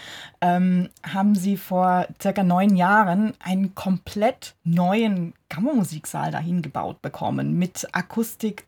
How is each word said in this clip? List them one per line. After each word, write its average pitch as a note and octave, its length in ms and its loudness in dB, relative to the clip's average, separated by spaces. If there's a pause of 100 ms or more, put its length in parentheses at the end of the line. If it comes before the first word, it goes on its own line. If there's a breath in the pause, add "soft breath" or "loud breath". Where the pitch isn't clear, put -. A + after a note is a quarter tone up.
(420 loud breath)
ähm, F3+ 480 2 (160)
haben G3+ 300 2
sie G3 220 0
vor F3+ 500 2 (140)
circa G3 220 0
neun F#3 320 4
Jahren G3 640 4
einen F#3+ 360 -2
komplett - 880 -2
neuen F3+ 720 0 (160)
Kammermusiksaal D#3+ 840 -2
dahin E3+ 300 -2
gebaut - 400 -8
bekommen, C#3+ 580 -2
mit F3+ 320 -4
Akustik - 760 -6